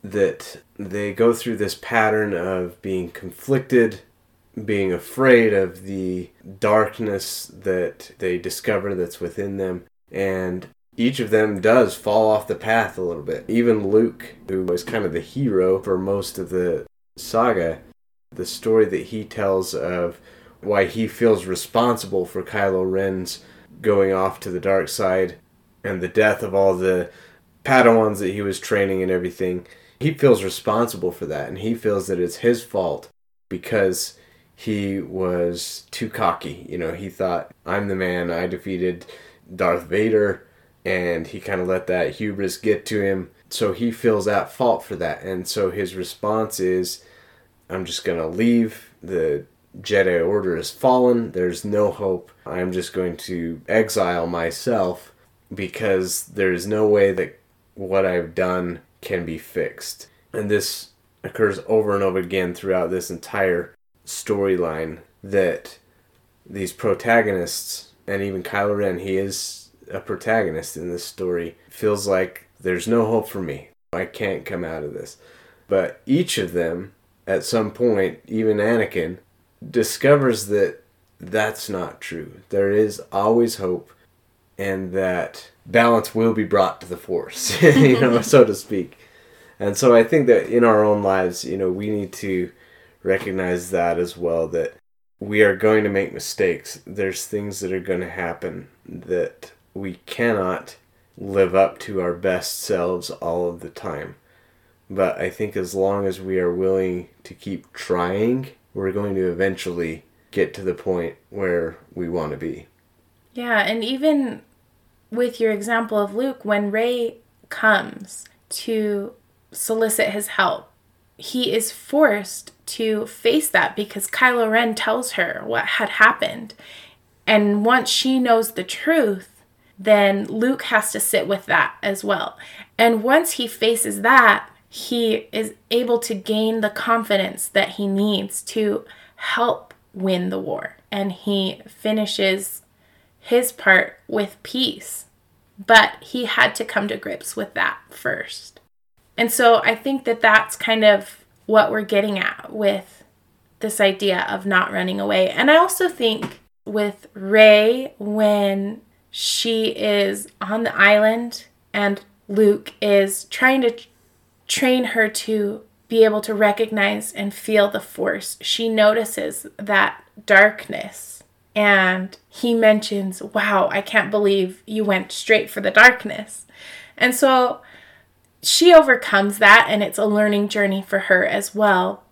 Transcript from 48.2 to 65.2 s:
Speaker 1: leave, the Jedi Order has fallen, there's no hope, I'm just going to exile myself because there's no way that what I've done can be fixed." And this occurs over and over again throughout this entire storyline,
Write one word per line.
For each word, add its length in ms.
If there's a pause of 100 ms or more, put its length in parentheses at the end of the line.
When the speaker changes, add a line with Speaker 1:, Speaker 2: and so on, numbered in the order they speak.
Speaker 1:
leave, 640 (100)
the 440 (360)
Jedi 440
Order 300
has 140
fallen, 600
there's 340
no 260
hope, 400 (140)
I'm 260
just 220
going 240
to 500
exile 600
myself 840 (420)
because 720
there's 400
no 220
way 240
that 280 (360)
what 300
I've 300
done 440 (220)
can 240
be 120
fixed." 720 (260)
And 160
this 400 (340)
occurs 440
over 260
and 100
over 160
again 340
throughout 360
this 220
entire 600 (320)
storyline, 920 (240)